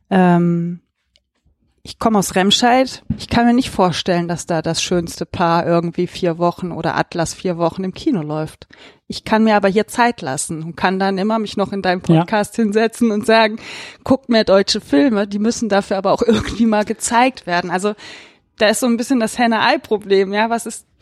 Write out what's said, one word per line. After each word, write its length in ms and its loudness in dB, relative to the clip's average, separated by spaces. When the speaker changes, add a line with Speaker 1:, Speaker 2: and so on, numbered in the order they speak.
Speaker 1:
Ähm, 720 2
ich 160 -18
komme 220 2
aus 160 -2
Remscheid. 680 2
Ich 120 -16
kann 180 2
mir 60 4
nicht 160 0
vorstellen, 580 0
dass 180 -6
da 160 -2
das 220 -4
schönste 420 -4
Paar 400 0
irgendwie 420 0
vier 300 -4
Wochen 360 -2
oder 240 -4
Atlas 360 -4
vier 240 -6
Wochen 280 -2
im 80 -6
Kino 280 -2
läuft. 460 -8
Ich 160 -10
kann 220 2
mir 100 4
aber 140 2
hier 180 0
Zeit 340 0
lassen 400 -8
und 140 -10
kann 240 -2
dann 180 0
immer 220 -2
mich 180 -8
noch 140 -2
in 100 -6
deinem 260 -2
Speaker 2:
Ja. 120 6
Speaker 1:
Podcast 380 -2
hinsetzen 540 0
und 140 -4
sagen, 340 2
„Guckt 260 0
mehr 140 2
deutsche 380 2
Filme“, 440 2
die 140 -6
müssen 300 -2
dafür 280 0
aber 140 0
auch 100 2
<laughs> 40 6
irgendwie 400 2
mal 200 2
gezeigt 640 0
werden. 240 -2
Also 220 -2
da 100 2
ist 140 0
so 40 0
ein 120 2
bisschen 240 0
das 180 -4
Henne-Ei-Problem, 920 0
ja, 160 0
was 160 -4
ist, 200 -14